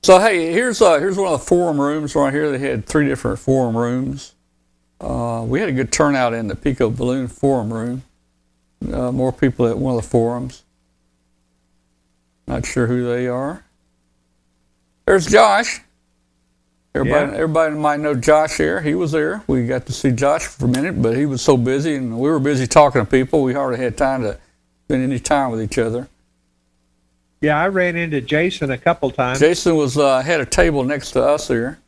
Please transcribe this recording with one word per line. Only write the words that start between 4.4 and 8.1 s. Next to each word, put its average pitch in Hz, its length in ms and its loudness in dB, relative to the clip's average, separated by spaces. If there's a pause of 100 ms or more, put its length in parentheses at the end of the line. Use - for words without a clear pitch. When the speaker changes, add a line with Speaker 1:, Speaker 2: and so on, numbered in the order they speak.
Speaker 1:
Uh, 117 460 -6
we 131 120 -2
had 214 80 -2
a 156 40 -4
good 131 200 -2
turnout 135 440 2
in 113 120 -4
the 98 80 -6
Pico 127 360 -2
Balloon 123 360 -4
forum 120 460 -2
room. 120 300 -8 (920)